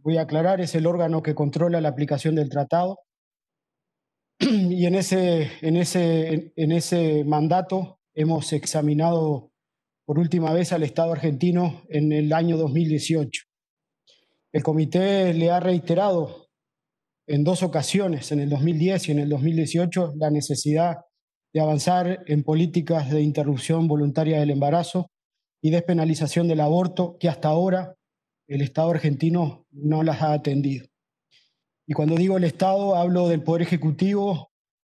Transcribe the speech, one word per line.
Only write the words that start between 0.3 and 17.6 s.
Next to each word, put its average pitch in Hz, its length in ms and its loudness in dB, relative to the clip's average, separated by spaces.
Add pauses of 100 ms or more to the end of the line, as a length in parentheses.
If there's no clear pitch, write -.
es 170 140 -4
el 156 100 0
órgano 165 380 0
que 151 100 -2
controla 160 480 0
la 156 80 0
aplicación 147 460 -2
del 147 140 0
tratado. 165 500 -2 (1400)
<clears throat> - 0 -
Y 185 460 2
en 175 80 2
ese, 180 560 0 (120)
en 160 160 0
ese, 165 560 0
en, - 220 -6
en 156 160 0
ese 165 520 0
mandato 175 760 0 (140)
hemos 156 400 -2
examinado 151 1000 0 (540)
por 147 140 0
última 165 340 2
vez 175 180 0
al 165 120 0
Estado 165 300 0
argentino 170 760 0
en 151 220 0
el 151 200 0
año 165 260 2
dos 160 140 0
mil 160 180 0
dieciocho. 151 560 -2 (1080)
El 147 80 0
comité 180 720 0
le 165 160 2
ha 175 100 2
reiterado 175 840 0 (840)
en 147 140 0
dos 175 180 0